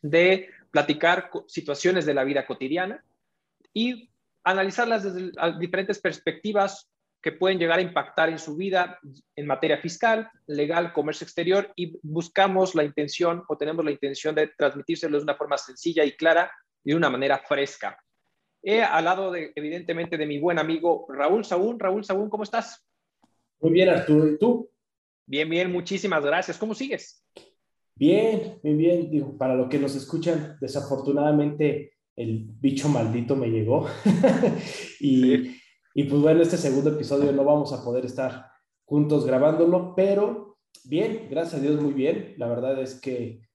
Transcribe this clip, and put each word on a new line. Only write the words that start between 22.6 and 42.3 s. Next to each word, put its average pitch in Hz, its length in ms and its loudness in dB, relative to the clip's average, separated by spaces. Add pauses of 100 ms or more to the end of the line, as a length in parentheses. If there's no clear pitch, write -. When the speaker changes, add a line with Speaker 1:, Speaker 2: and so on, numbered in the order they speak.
Speaker 2:
Muy 165 140 2
bien, 185 160 6
Arturo. 151 400 4
¿Y 151 80 2
tú? 240 340 0 (540)
Speaker 1:
Bien, 147 240 -4
bien. 180 240 0
Muchísimas 175 500 -2
gracias. 156 360 -2
¿Cómo 220 160 -4
sigues? - 500 -10 (680)
Speaker 2:
Bien, 214 680 2
bien, 151 140 2
bien. 165 340 2
Digo, 139 280 -4
para 127 160 0
los 127 160 0
que 147 80 0
nos 139 180 -2
escuchan, 156 640 -4
desafortunadamente 147 1300 0 (200)
el 110 300 -6
bicho - 460 -2
maldito 120 440 0
me 127 140 -2
llegó. 113 400 0 (160)
<laughs> - 960 0
Y, 131 380 4
Speaker 1:
Sí. - 220 -6 (340)
Speaker 2:
y, 143 100 2
pues, 139 160 2
bueno, 160 220 6
este 165 160 2
segundo 139 320 2
episodio 143 420 0
no 139 120 2
vamos 147 280 2
a 120 100 -8
poder 123 220 -4
estar 127 400 -6 (400)
juntos 147 400 2
grabándolo, 165 720 4
pero 202 600 0 (260)
bien, 165 460 -2
gracias 160 240 -4
a 135 100 -2
Dios, 147 160 2
muy 143 140 0
bien. 139 420 -2